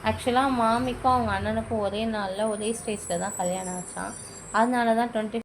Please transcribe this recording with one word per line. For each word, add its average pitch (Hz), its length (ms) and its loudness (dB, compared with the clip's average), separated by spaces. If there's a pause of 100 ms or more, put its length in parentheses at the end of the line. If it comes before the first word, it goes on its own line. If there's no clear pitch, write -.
ஆக்சுவலா 240 400 2 (160)
மாமிக்கும் 247 540 2
அவங்க 233 180 2
அண்ணனுக்கும் 220 480 0
ஒரே 202 260 0
நாள்ல 208 440 0
ஒரே 214 220 -2
ஸ்டேஜ்ல 202 480 -4
தான் 190 180 -4
கல்யாணம் 185 400 -2
ஆச்சாம். 180 340 -8 (400)
அதனால 233 440 4
தான் 233 140 2
ட்வென்டி 220 360 -2